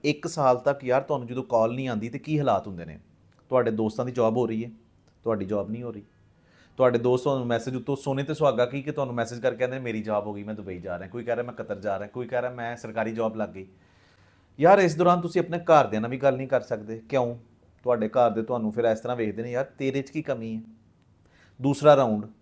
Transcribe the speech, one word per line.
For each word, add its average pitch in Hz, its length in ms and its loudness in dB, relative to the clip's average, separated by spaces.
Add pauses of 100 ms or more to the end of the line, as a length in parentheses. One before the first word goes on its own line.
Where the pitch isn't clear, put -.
ਇੱਕ 147 240 -2
ਸਾਲ 131 300 4
ਤੱਕ 139 260 -2
ਯਾਰ 127 180 2
ਤੁਹਾਨੂੰ 127 260 -4
ਜਦੋਂ 123 160 -6
ਕਾਲ 113 300 2
ਨਹੀਂ 131 140 -4
ਆਉਂਦੀ 113 220 -4
ਤੇ 135 100 -8
ਕੀ 156 200 -2
ਹਾਲਾਤ 110 280 0
ਹੁੰਦੇ 87 180 -10
ਨੇ। 80 140 -14 (500)
ਤੁਹਾਡੇ 120 220 2
ਦੋਸਤਾਂ 110 340 -2
ਦੀ 120 60 -6
ਜੌਬ 117 260 2
ਹੋ 120 100 2
ਰਹੀ 113 180 -6
ਹੈ, 117 60 -12 (520)
ਤੁਹਾਡੀ 107 220 -2
ਜੌਬ 101 260 -2
ਨਹੀਂ 120 120 -8
ਹੋ 117 80 -10
ਰਹੀ। 104 120 -14 (760)
ਤੁਹਾਡੇ 123 220 6
ਦੋਸਤ 123 240 2
ਤੁਹਾਨੂੰ 135 240 0
ਮੈਸੇਜ 120 280 -2
ਉੱਤੋਂ 131 200 -4
ਸੋਨੇ 139 280 -4
ਤੇ 151 100 -6
ਸੁਹਾਗਾ 127 320 2
ਕੀ 139 160 -4
ਕਿ 143 100 -8
ਤੁਹਾਨੂੰ 127 240 -6
ਮੈਸੇਜ 120 240 -4
ਕਰਕੇ 117 180 0
ਕਹਿੰਦੇ, 127 220 -2
"ਮੇਰੀ 110 220 -4
ਜੌਬ 104 260 -2
ਹੋ 104 60 -8
ਗਈ, 101 100 -10
ਮੈਂ 107 100 -10
ਦੁਬਈ 92 260 -10
ਜਾ 87 200 -8
ਰਿਹਾ," 92 100 -14
ਕੋਈ 113 140 -10
ਕਹਿ 117 120 -4
ਰਿਹਾ, 120 100 -4
"ਮੈਂ 120 80 -12
ਕਤਰ 104 260 -10
ਜਾ 98 200 -4
ਰਿਹਾ," 104 80 -10
ਕੋਈ 123 200 -10
ਕਹਿ 123 140 -2
ਰਿਹਾ, 123 100 -4
"ਮੈਂ 120 240 -8
ਸਰਕਾਰੀ 113 360 -4
ਜੌਬ 110 240 -2
ਲੱਗ 104 140 -4
ਗਈ।" 95 180 -14 (920)
ਯਾਰ, 185 200 8
ਇਸ 165 160 4
ਦੌਰਾਨ 175 260 4
ਤੁਸੀਂ 175 200 0
ਆਪਣੇ 170 180 -4
ਘਰਦਿਆਂ 131 420 4
ਨਾਲ 117 100 -4
ਵੀ 135 60 -4
ਗੱਲ 131 200 2
ਨਹੀਂ 131 100 -6
ਕਰ 127 140 0
ਸਕਦੇ। 110 480 -8
ਕਿਉਂ? 120 260 0 (480)
ਤੁਹਾਡੇ 117 240 2
ਘਰ 120 220 4
ਦੇ 110 120 0
ਤੁਹਾਨੂੰ 110 300 -2
ਫਿਰ 117 120 0
ਇਸ 113 160 2
ਤਰ੍ਹਾਂ 123 180 -6
ਵੇਖਦੇ 107 260 -2
ਨੇ, 120 80 -8
"ਯਾਰ, 127 120 -2
ਤੇਰੇ 135 380 -4
'ਚ 135 80 -10
ਕੀ 156 120 -6
ਕਮੀ 113 340 -6
ਹੈ?" 110 60 -8 (1000)
ਦੂਸਰਾ 143 340 6
ਰਾਊਂਡ, 110 300 4 (160)